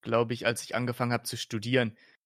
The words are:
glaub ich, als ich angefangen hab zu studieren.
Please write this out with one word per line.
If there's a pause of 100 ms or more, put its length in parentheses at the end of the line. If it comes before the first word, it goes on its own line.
glaub
ich,
als
ich
angefangen
hab
zu
studieren. (280)